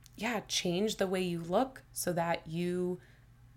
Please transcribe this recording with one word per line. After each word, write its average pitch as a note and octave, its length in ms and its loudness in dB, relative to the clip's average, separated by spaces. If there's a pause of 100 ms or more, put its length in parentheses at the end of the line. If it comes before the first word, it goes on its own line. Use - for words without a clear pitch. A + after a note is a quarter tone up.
(160)
yeah, G#3+ 300 -2
change F#3 500 0
the G3 120 2
way F#3 140 0
you F3 180 0
look G3 420 0 (100)
so - 200 -2
that E3+ 340 0
you F3+ 540 0 (560)